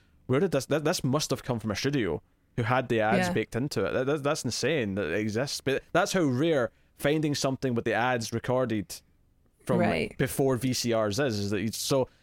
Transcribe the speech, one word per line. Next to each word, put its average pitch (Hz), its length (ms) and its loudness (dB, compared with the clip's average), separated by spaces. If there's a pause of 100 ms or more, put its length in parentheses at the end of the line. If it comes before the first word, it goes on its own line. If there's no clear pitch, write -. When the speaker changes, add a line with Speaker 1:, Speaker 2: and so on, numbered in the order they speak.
(260)
Speaker 1:
where 127 140 2
did 190 100 2
this, 135 160 0
th-, 147 160 0
this 160 220 0
must 147 260 0
have 131 140 -2
come 120 160 -2
from 110 100 -4
a 95 60 -2
studio 123 440 0 (360)
who 120 80 0
had 123 240 0
the 117 120 2
ads 113 280 2
Speaker 2:
Yeah. 175 40 -2
Speaker 1:
baked 110 240 -2
into 113 280 -2
it. - 80 -2
That, 123 140 0
that, 143 180 -2
that's 147 200 -2
insane 120 520 -2
that 101 100 -2
it 78 120 -2
exists. 110 420 -2
But 135 220 -2 (100)
that's 190 200 2
how 185 120 2
rare 135 460 2 (280)
finding 151 360 2
something 131 400 0
with 117 120 0
the 113 80 2
ads 117 380 0
recorded 117 640 -2 (680)
from 175 140 2
Speaker 2:
Right. 170 400 0
Speaker 1:
before 135 380 2
V 127 180 0
C 117 200 0
Rs 107 240 0
is, 123 200 0
is 101 120 -2
that 104 120 0
you, 110 100 -2
so 135 360 0 (140)